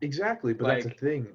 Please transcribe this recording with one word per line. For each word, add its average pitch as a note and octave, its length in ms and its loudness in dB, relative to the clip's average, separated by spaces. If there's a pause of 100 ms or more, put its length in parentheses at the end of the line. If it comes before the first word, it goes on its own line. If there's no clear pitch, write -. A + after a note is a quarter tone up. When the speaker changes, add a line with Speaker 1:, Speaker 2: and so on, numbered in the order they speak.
Speaker 1:
Exactly, D3 520 0
but A#2 140 -2
that's B2+ 160 4
the A#2+ 60 -4
Speaker 2:
Like - 100 -12
Speaker 1:
thing. C#3 240 0 (120)